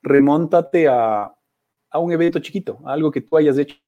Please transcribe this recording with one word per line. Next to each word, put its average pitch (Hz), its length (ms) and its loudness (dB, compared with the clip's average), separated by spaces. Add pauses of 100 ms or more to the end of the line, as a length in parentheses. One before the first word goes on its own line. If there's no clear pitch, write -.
remóntate 160 840 2
a, 110 460 0 (560)
a 151 100 -4
un 170 120 -4
evento 170 280 0
chiquito, 160 460 -10
a 135 80 -8
algo 151 160 -2
que 143 120 -6
tú - 160 -6
hayas 147 200 2
hecho 143 200 -6 (100)